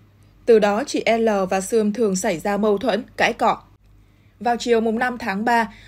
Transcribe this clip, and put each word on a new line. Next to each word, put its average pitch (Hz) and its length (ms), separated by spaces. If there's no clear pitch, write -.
Từ 226 120
đó, 208 280
chị - 160
L 226 100
và 190 100
Sương 208 320
thường 208 240
xảy 185 220
ra 202 180
mâu 202 220
thuẫn, 208 240
cãi 202 160
cọ. 226 300
Vào 240 160
chiều 233 240
mùng 226 180
năm 247 200
tháng 208 260
ba, 233 280